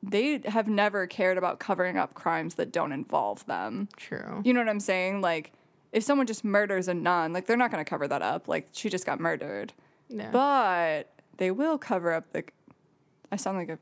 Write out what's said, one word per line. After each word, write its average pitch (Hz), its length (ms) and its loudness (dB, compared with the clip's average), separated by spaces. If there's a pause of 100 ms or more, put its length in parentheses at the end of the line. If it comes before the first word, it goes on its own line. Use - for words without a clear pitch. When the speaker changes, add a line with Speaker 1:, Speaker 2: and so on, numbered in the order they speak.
Speaker 1:
they 226 420 0
have 214 220 0
never 202 400 2
cared 185 300 2
about 180 220 0
covering 180 380 0
up 180 160 0
crimes 165 420 -2
that - 160 -2
don't 160 200 0
involve 123 540 -2
them. 110 420 -4 (100)
Speaker 2:
True. - 460 -10
Speaker 1:
You 247 100 4
know 247 60 4
what 226 100 0
I'm 208 100 0
saying? 190 420 0
Like, 165 300 -2 (400)
if 220 120 2
someone 277 240 4
just 220 160 -6
murders 202 440 2
a 180 60 0
nun, 170 400 2
like, 180 140 -4
they're 233 100 4
not 240 140 4
gonna 160 140 -2
cover 151 220 -2
that 143 140 0
up. 135 260 -2
Like, 156 240 0
she - 180 -6
just 180 160 -2
got 143 140 -2
murdered. 147 540 -4 (360)
Speaker 2:
Yeah. 220 220 -10
Speaker 1:
But 196 800 2 (260)
they 185 140 2
will 294 260 0
cover 170 360 0
up 160 200 -4
the, - 100 -4 (880)
I 202 40 -4
sound 190 220 -2
like 170 120 -6
a 160 120 -8